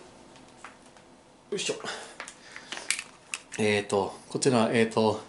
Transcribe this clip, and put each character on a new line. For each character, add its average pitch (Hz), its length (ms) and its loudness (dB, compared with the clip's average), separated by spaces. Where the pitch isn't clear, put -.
よ 208 60 -4
い - 20 -6
し - 120 -4
ょ。 - 40 -4
え 104 220 4
っ 101 60 -4
と、 98 280 0
こ - 80 -4
ち - 120 2
ら、 113 220 4
え 117 120 4
っ 113 40 2
と、 110 400 2